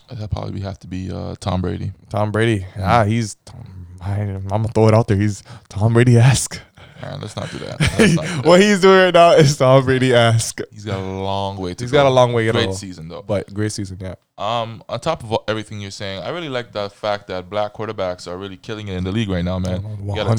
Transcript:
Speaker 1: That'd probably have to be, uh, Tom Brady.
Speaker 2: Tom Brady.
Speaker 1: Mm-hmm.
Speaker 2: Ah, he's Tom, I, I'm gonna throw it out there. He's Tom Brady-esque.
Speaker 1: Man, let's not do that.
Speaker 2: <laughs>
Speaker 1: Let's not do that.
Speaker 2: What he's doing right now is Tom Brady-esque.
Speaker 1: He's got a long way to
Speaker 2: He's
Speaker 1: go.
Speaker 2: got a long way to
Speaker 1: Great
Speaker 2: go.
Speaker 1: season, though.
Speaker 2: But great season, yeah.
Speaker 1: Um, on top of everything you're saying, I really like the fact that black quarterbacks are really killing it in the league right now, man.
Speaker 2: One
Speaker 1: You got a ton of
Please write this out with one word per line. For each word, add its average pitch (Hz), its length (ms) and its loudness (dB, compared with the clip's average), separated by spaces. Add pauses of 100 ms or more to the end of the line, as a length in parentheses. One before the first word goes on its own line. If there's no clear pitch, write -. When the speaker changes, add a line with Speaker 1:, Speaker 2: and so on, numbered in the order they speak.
Speaker 1:
That'd 104 220 -12
probably 101 300 -8
have 98 180 -10
to - 80 -20
be, 92 240 -8
uh, 92 280 -10
Tom 95 220 -4
Brady. 92 300 -6 (180)
Speaker 2:
Tom 104 220 -4
Brady. 110 300 0
Speaker 1:
Mm-hmm. 95 220 -12
Speaker 2:
Ah, 110 200 4
he's 110 320 -2 (100)
Tom, 92 420 -18 (140)
I, 98 200 -6
I'm 98 260 -8
gonna 107 220 -2
throw 110 180 4
it 110 80 4
out 113 120 2
there. 101 100 2
He's 104 260 -2 (260)
Tom 113 240 0
Brady-esque. 120 680 4 (420)
Speaker 1:
Man, 95 180 -12
let's 101 160 -14
not - 160 -10
do - 80 -12
that. - 200 -6
Speaker 2:
<laughs> - 200 2
Speaker 1:
Let's 175 160 6
not 156 100 0
do 156 120 -8
that. 123 80 -4
Speaker 2:
What 180 160 8
he's 208 180 4
doing 190 180 8
right 185 160 6
now 170 200 8
is 147 240 6
Tom 131 260 6
Brady-esque. 123 800 2 (100)
Speaker 1:
He's 104 140 -18
got 98 140 -6
a - 40 -6
long 98 540 -6
way 90 160 -6
to 120 100 -10
Speaker 2:
He's 120 80 -8
Speaker 1:
go. 143 60 2
Speaker 2:
got 143 100 6
a - 20 4
long 127 220 4
way 117 140 0
to 113 80 2
Speaker 1:
Great 113 140 0
Speaker 2:
go. 95 60 -4
Speaker 1:
season, 90 360 -12
though. 82 120 -14
Speaker 2:
But 101 320 -6
great 104 200 -4
season, 92 260 -10
yeah. 92 160 -12 (220)
Speaker 1:
Um, 113 500 -6
on 120 140 -8
top 151 220 -4
of 110 140 -2 (100)
everything 107 340 -6
you're 98 100 -12
saying, 98 320 -10
I - 60 -10
really 165 200 -8
like 123 220 -8
the 101 180 -6
fact 101 380 -6
that 92 220 -10
black 104 240 -4
quarterbacks 98 540 -8
are 87 100 -10
really 98 200 -12
killing 107 300 -12
it 95 80 -8
in 90 80 -6
the 92 80 -4
league 107 180 -4
right 90 140 -4
now, 90 160 -4
man. 92 240 -4
Speaker 2:
One 104 240 -12
Speaker 1:
You 101 80 -6
got - 0 -
a - 0 -
ton 104 60 -4
of 104 60 -4 (120)